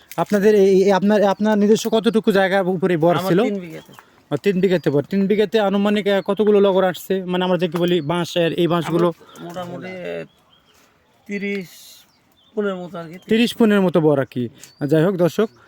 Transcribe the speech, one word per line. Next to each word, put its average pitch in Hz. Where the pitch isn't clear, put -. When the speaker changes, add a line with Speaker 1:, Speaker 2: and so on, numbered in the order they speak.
Speaker 1:
আপনাদের 202
এই, 196
এই 202
আপনার, 196
আপনার 208
নিজস্ব 208
কতটুকু 220
জায়গার 190
উপরে 180
বর 170
Speaker 2:
আমার 180
Speaker 1:
ছিল? 185
Speaker 2:
তিন 202
বিঘাতে। 160
Speaker 1:
ও, 147
তিন 190
বিঘাতে 180
বর। 139
তিন 196
বিঘাতে 208
আনুমানিক, 202
আহ, 196
কতগুলো 202
লগর 190
আসছে? 190
মানে 180
আমরা 180
যাকে 175
বলি 175
বাঁশ, 165
এর 165
এই 170
বাঁশগুলো? 170
Speaker 2:
আমার 165
মোটামুটি, 180
আহ, 175
তিরিশ 202
পুনের 202
মতো 180
আর 165
কি। 180
Speaker 1:
তিরিশ 226
পুনের 208
মতো 180
বর 147
আর 131
কি। 120
যাই 156
হোক 190
দর্শক, 180